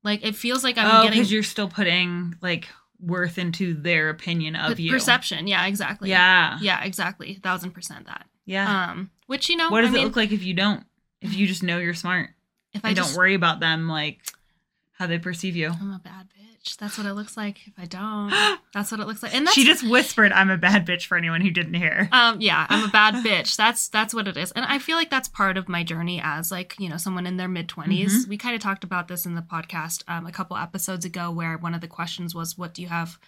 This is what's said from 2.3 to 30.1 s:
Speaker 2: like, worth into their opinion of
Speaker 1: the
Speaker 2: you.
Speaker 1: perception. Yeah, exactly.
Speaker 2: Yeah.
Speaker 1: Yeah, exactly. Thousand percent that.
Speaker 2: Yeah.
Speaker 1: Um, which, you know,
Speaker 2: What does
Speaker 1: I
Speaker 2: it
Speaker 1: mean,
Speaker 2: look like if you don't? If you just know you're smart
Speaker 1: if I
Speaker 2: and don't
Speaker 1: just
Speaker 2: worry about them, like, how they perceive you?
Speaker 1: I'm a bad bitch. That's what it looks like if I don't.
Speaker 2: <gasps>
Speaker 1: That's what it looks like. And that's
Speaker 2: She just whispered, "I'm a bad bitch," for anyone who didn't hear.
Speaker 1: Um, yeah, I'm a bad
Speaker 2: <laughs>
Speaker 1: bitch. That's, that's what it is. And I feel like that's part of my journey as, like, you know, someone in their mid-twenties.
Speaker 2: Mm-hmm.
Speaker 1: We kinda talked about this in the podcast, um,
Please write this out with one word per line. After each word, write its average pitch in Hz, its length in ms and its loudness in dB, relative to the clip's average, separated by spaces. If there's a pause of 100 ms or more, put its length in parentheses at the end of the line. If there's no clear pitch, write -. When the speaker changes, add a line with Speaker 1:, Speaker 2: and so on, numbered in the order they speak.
Speaker 2:
like, 170 260 -4 (320)
worth 175 380 -2
into 175 360 -2
their 156 360 0
opinion 160 460 -4
of 156 200 -2
Speaker 1:
the 165 80 -4
Speaker 2:
you. 165 80 0
Speaker 1:
perception. 196 560 0
Yeah, 185 180 0
exactly. 196 440 -4
Speaker 2:
Yeah. 180 520 6
Speaker 1:
Yeah, 190 220 0
exactly. 190 520 -6
Thousand 180 360 -6
percent - 360 -14
that. - 200 -16 (180)
Speaker 2:
Yeah. 190 460 -2
Speaker 1:
Um, 180 200 -10 (160)
which, 277 220 -4
you 349 60 4
know, 330 140 0
Speaker 2:
What 220 120 4
does 233 100 4
Speaker 1:
I - 20 2
Speaker 2:
it 269 40 4
Speaker 1:
mean, 269 100 2
Speaker 2:
look - 100 -4
like 214 160 2
if 190 100 -2
you 185 100 -4
don't? 196 320 0 (360)
If 208 120 -6
you 196 140 2
just 185 160 -4
know 175 160 0
you're 175 140 -2
smart 175 380 -4 (420)
Speaker 1:
if 208 100 -10
I 220 60 -2
Speaker 2:
and 190 80 2
don't 180 80 2
Speaker 1:
just 143 120 -4
Speaker 2:
worry 185 160 6
about 165 280 2
them, 160 260 0
like, 151 340 -4 (720)
how 185 160 -6
they 170 120 0
perceive 175 360 -6
you? 160 140 0
Speaker 1:
I'm 190 240 -6
a 185 60 -12
bad 185 280 -18
bitch. 214 500 -16
That's 208 200 -8
what 208 100 -6
it 202 60 -6
looks 208 240 -10
like 208 300 -8
if 202 100 -20
I 180 80 -14
don't. 202 460 -6 (320)
Speaker 2:
<gasps> - 100 -20
Speaker 1:
That's 208 180 -4
what 220 100 -8
it 202 60 -6
looks 214 140 -10
like. - 140 -8
And 277 100 2
that's 359 80 6
Speaker 2:
She 262 120 8
just 320 220 6
whispered, 220 440 4
"I'm 190 180 6
a 190 80 2
bad 180 300 4
bitch," 175 200 -2
for 180 100 0
anyone 165 240 0
who 190 100 4
didn't 170 240 -2
hear. 175 380 0
Speaker 1:
Um, 233 280 6
yeah, 160 280 2
I'm 214 160 2
a 202 60 -2
bad 214 240 8
Speaker 2:
<laughs> 247 100 -2
Speaker 1:
bitch. 196 320 0
That's, 233 320 2
that's 220 240 -2
what 220 160 -2
it 180 80 -6
is. 175 160 -4
And 254 120 -2
I 277 140 0
feel 320 180 -2
like 320 120 0
that's 262 180 -2
part 190 300 0
of 190 120 -6
my 170 140 -2
journey 170 400 -4
as, 160 280 -4
like, 180 280 -10
you 190 100 -6
know, 151 80 -8
someone 180 300 -4
in 180 100 -4
their 185 120 -4
mid-twenties. 185 760 0
Speaker 2:
Mm-hmm. 196 60 -8
Speaker 1:
We 208 80 -6
kinda 233 220 -6
talked 196 260 -4
about 175 240 -6
this 180 160 -8
in 175 100 -6
the 170 60 -6
podcast, 165 640 -8
um, 170 180 -8